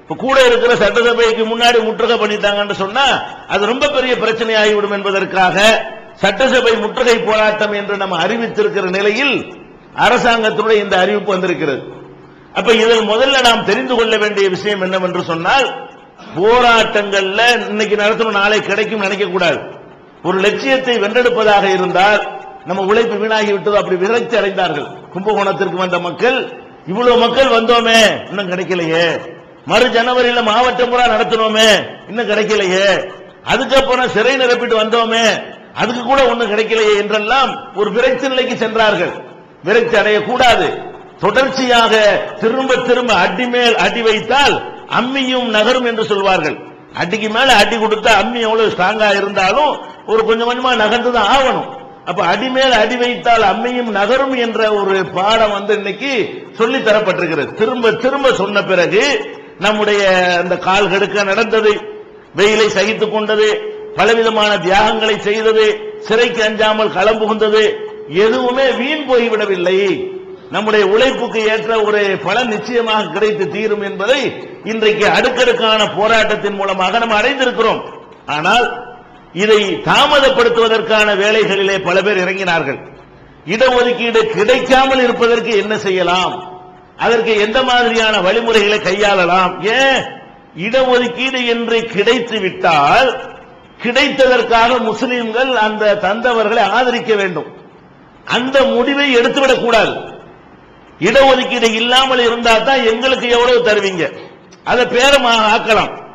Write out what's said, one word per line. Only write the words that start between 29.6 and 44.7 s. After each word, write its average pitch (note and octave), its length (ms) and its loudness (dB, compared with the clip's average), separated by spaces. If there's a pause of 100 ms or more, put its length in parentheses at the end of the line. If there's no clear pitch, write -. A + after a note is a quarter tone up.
மறு A#3 220 2
ஜனவரியில A#3+ 540 0
மாவட்டம் A#3 480 0
பூரா B3 180 2
நடத்தணுமே, A3 600 2 (400)
இன்னும் G#3+ 200 -6
கிடைக்கலையே, G3 840 0 (340)
அதுக்கப்புறம் B3+ 640 0
சிறை A#3+ 280 0
நிரப்பிட்டு A#3+ 400 0
வந்தோமே, A3+ 500 0 (480)
அதுக்கு A#3 280 -4
கூட C4 240 2
ஒண்ணும் A#3 240 0
கிடைக்கலையே G#3+ 460 2
என்றெல்லாம் G#3+ 800 -2
ஒரு G3+ 180 -2
விரக்தி B3+ 360 0
நிலைக்கு B3 280 -2
சென்றார்கள். G#3+ 560 0 (500)
விரக்தி A#3 340 0
அடையக்கூடாது. G#3+ 920 0 (320)
தொடர்ச்சியாக A#3+ 760 2 (440)
திரும்ப B3+ 360 0
திரும்ப A#3+ 380 0
அடி F#3+ 320 0
மேல் A#3+ 300 0
அடி G3+ 260 -2
வைத்தால் A3+ 680 0 (160)